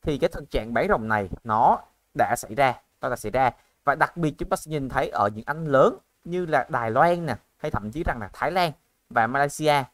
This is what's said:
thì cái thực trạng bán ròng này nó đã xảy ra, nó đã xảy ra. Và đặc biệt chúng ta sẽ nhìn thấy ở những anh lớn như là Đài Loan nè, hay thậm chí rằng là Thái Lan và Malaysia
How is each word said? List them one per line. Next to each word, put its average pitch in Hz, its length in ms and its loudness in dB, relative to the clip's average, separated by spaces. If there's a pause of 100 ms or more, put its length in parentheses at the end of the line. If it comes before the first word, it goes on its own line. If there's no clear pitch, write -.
thì 147 160 -2
cái 170 120 0
thực 151 220 -12
trạng 117 220 -4
bán 131 160 0
ròng 123 180 0
này 104 220 0 (140)
nó 123 360 4 (380)
đã 113 200 2
xảy - 180 -12
ra, 131 180 2 (280)
nó 131 80 -4
đã 123 60 -2
xảy 107 160 -8
ra. 127 200 2 (320)
Và 139 120 2
đặc 151 220 -2
biệt 156 200 0
chúng - 120 -8
ta 190 80 0
sẽ - 140 -10
nhìn 139 180 -4
thấy 131 200 -2
ở 104 260 2
những 110 100 -12
anh 160 200 -6
lớn 151 320 6 (260)
như 180 220 -4
là 151 240 0
Đài 120 220 -2
Loan 170 340 4
nè, 123 100 -4 (220)
hay 151 140 -6
thậm 107 200 -6
chí 151 120 -6
rằng 160 180 -4
là 95 120 -10
Thái 139 180 -2
Lan 175 200 2 (380)
và 117 180 2
Malaysia 143 560 2 (100)